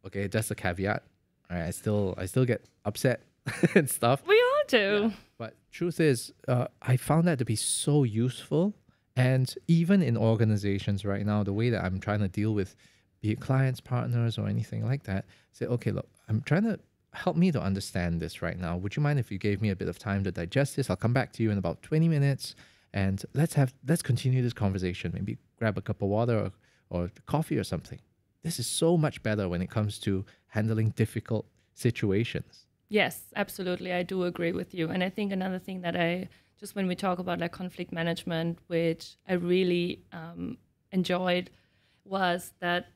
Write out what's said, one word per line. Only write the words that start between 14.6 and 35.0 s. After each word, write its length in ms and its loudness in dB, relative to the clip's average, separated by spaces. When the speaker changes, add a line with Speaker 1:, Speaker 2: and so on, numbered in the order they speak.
Speaker 1:
like 180 -4
that, 220 -4
say, 120 -6
"Okay, 260 -2
look, 160 -4
I'm 120 0
trying 220 2
to, 160 -2
help 240 -2
me 140 6
to 100 0
understand 580 -2
this 220 -8
right 180 -4
now. 160 -2
Would 200 -6
you 80 -2
mind 160 2
if 120 -4
you 60 -6
gave 240 0
me 80 2
a 60 0
bit 120 -6
of 120 -6
time 240 -2
to 80 -2
digest 440 -2
this? 140 -2
I'll 60 2
come 180 0
back 200 0
to 100 -2
you 80 2
in 80 2
about 240 -4
twenty 260 2
minutes, 460 0
and 320 0
let's 180 2
have, 180 4
let's 140 2
continue 400 0
this 120 0
conversation. 600 -2
Maybe 240 -6
grab 180 0
a 40 -6
cup 200 -4
of 80 0
water 420 2
or, 140 -2
or 80 -6
coffee 320 -2
or 40 -4
something." 360 -8
This 180 -6
is 60 -4
so 320 2
much 240 0
better 260 0
when 140 -2
it 80 -4
comes 300 -2
to 260 0
handling 420 0
difficult 560 -2
situations. 880 -2
Speaker 2:
Yes, 320 0
absolutely. 580 -4
I 80 -2
do 220 -2
agree 280 -2
with 220 -6
you. 160 -2
And 140 -2